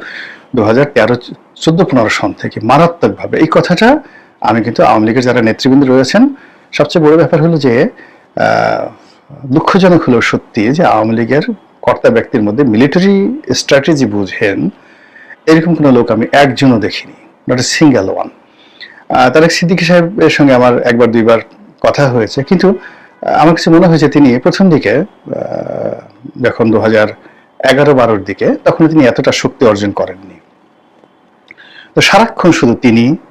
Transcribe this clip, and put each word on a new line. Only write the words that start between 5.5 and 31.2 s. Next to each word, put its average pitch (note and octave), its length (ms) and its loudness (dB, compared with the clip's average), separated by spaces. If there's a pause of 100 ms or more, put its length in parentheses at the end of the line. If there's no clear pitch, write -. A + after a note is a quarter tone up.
রয়েছেন, C3+ 500 2 (380)
সবচেয়ে D3+ 320 -2
বড় D3+ 120 6
ব্যাপার E3 260 2
হলো E3 140 0
যে, C#3 320 0 (480)
আহ, A1 520 -2 (580)
দুঃখজনক E3+ 560 0
হলেও A#2 180 0
সত্যি A#2 520 -4
যে D#3+ 120 -2
আওয়ামী A2 320 0
লীগের B2 260 -2 (400)
কর্তা B2 280 0
ব্যক্তির A2+ 320 -2
মধ্যে G#2+ 220 -2
মিলিটারি F#3+ 760 0 (140)
স্ট্র্যাটেজি C#3 520 0
বুঝেন G#2 640 -4 (760)
এরকম D#3+ 280 2
কোনো D3 180 2
লোক A#2 180 2
আমি A2+ 220 -2
একজনও C3+ 460 2
দেখিনি, - 340 -8 (360)
not B2+ 120 -2
a B2 40 -4
single G#2 500 0
one। F2+ 140 -8 (800)
আহ, B2+ 220 2
তারেক E3 220 2
সিদ্দিকী E3+ 320 -2
সাহেবের E3+ 460 2
সঙ্গে C#3+ 240 2
আমার B2 280 2
একবার A#2+ 280 0
দুইবার A2+ 280 2 (420)
কথা C3+ 280 0
হয়েছে, A#2+ 340 -2
কিন্তু, F#3 260 0
আহ, - 600 -8
আমার D#3+ 260 2
কাছে - 160 -2
মনে E3+ 160 4
হয়েছে D#3 220 2
তিনি C3+ 300 2
প্রথম F3+ 320 0
দিকে, A2 220 0
আহ, D3 120 -2 (1400)
যখন A2+ 280 0
দু G#2+ 100 2
হাজার A2 280 2 (600)
এগারো C#3 240 2
বারোর A2+ 300 0
দিকে, A2+ 300 -4 (100)
তখন D#3+ 240 2
তিনি D#3 160 2
এতটা B2 280 0
শক্তি - 340 -2
অর্জন G2+ 240 0
করেননি। F#2 440 -10 (1600)